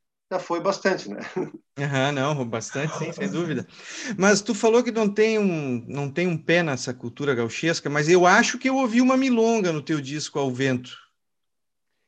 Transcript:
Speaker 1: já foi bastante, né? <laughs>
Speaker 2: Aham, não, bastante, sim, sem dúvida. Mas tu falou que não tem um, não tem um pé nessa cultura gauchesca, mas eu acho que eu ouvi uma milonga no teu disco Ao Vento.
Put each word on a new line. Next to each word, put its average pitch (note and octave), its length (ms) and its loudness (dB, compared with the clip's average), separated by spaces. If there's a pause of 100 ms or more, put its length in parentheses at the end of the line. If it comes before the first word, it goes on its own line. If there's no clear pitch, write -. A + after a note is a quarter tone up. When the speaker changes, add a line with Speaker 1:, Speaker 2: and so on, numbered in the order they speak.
(300)
Speaker 1:
já F#3 80 -4
foi E3+ 220 -4
bastante, F#3+ 480 -2
né? - 100 -10
<laughs> - 460 -8 (120)
Speaker 2:
Aham, C#3 360 0
não, C#3 340 -2
bastante, C3+ 520 -6
sim, D#3+ 140 -6
sem - 180 -6
dúvida. D#3 360 -4 (500)
Mas G3+ 260 4
tu A#3 120 -4
falou A#3 300 4
que A#3+ 80 -6
não G#3+ 160 0
tem G#3+ 300 2
um, D3 500 -2
não C#3 220 -6
tem F3 180 -2
um E3 80 -2
pé E3+ 260 2
nessa C3+ 300 -4
cultura B2 420 -4
gauchesca, A#2+ 540 -2
mas D3 200 0
eu F3+ 180 8
acho A#3 320 6
que C4 100 -2
eu C4 80 0
ouvi B3 240 2
uma C4 160 4
milonga A3+ 560 2
no D3+ 100 -2
teu D#3 180 -2
disco C#3+ 380 -6
Ao C#3 120 0
Vento. B2+ 440 -2 (1120)